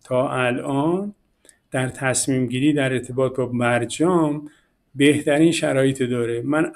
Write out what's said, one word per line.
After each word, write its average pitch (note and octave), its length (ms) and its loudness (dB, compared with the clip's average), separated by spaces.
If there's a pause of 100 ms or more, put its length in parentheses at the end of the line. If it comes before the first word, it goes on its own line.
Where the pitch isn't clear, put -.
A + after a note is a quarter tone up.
تا C3 260 0
الان C#3 840 -2 (560)
در C3 180 -2
تصمیم B2+ 580 -2
گیری B2+ 260 0
در C3+ 200 0
ارتباط B2+ 440 -2
با B2+ 100 -2
برجام D3 1000 0 (460)
بهترین D3 580 4
شرایط C3+ 500 0
داره. A#2+ 420 -2
من D3+ 320 0